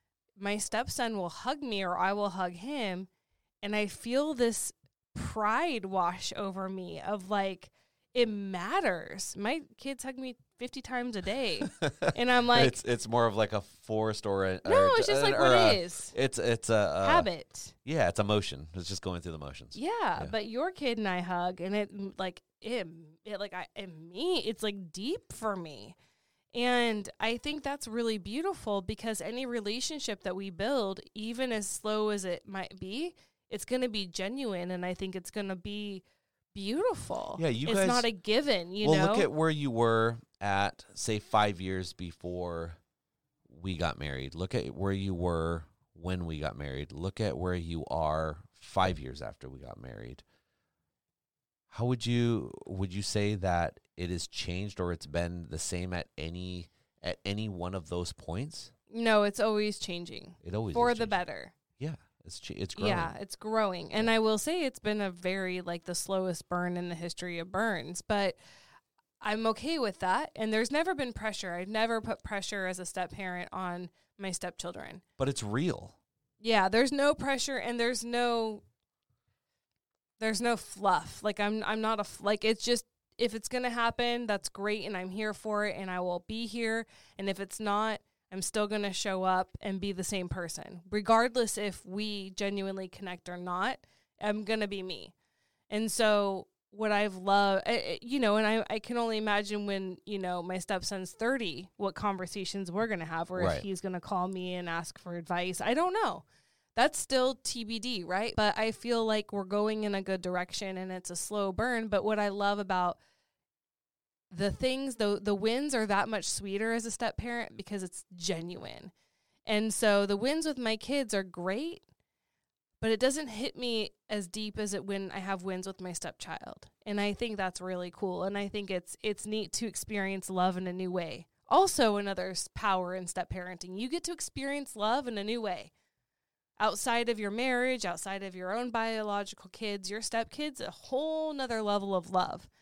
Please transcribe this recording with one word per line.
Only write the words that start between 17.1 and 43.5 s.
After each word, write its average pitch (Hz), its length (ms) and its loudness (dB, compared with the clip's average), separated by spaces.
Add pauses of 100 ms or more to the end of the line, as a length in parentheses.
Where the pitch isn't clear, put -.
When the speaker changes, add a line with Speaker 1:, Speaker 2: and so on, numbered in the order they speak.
Speaker 2:
Yeah, 135 260 4
it's - 100 -2
emotion. 98 560 2
It's 87 120 -6
just 92 140 -4
going 87 200 -4
through 87 120 -8
the 80 60 -8
motions. 71 360 -12
Speaker 1:
Yeah, 294 140 -4 (120)
Speaker 2:
Yeah. 226 300 0
Speaker 1:
but 214 140 -2
your 254 260 -2
kid 247 280 -2
and 208 80 0
I 180 140 0
hug, 180 400 -2
and 190 140 -2
it, 208 160 0
m-, 196 280 -8
like, 185 220 -4 (200)
it, 214 260 -4 (380)
it, 208 140 -6
like, 196 140 -6
I, 180 120 -6 (100)
it, 196 140 -12 (100)
me, 233 460 0
it's, 214 160 -4
like, 202 300 -4
deep 277 420 -6
for 208 220 -2
me. 156 400 -10 (580)
And 240 540 2 (120)
I 226 180 0
think 294 260 -4
that's 285 240 -4
really 226 320 0
beautiful 214 640 -2
because 220 380 -4
any 240 260 -4
relationship 233 760 -4
that 185 120 -2
we 196 160 -6
build, 196 480 0 (160)
even 233 360 -2
as 208 160 -2
slow 214 420 0
as 202 160 0
it 175 220 -4
might 190 320 -8
be, 254 340 -4 (360)
it's - 140 -6
gonna 254 240 0
be 208 200 -2
genuine, 190 640 -4
and 180 140 -2
I 185 80 -2
think 190 220 -6
it's 180 160 -8
gonna 196 240 -4
be 202 480 -8 (500)
beautiful. 262 840 0
Speaker 2:
Yeah, 160 100 2
you 127 200 0
Speaker 1:
It's 214 100 4
Speaker 2:
guys 190 80 6
Speaker 1:
not 240 180 4
a 233 60 2
given, 208 600 2
you 208 180 2
Speaker 2:
well, 156 160 8
Speaker 1:
know? 202 80 6
Speaker 2:
look 202 80 6
at 135 100 4
where 160 180 4
you 143 220 0
were 117 460 6 (240)
at, 98 420 2 (120)
say, 107 240 0
five 104 420 4
years 92 320 -4
before 87 840 -6 (840)